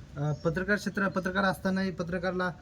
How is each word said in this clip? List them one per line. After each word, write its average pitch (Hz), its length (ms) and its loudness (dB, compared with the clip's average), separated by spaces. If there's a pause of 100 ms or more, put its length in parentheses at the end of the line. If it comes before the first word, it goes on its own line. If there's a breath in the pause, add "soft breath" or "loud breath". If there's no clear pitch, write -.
(180)
अ, 147 160 2
पत्रकार 180 420 2
क्षेत्र, 196 320 0
पत्रकार 185 360 0
असतानाही 190 480 2
पत्रकारला 180 600 -2 (100)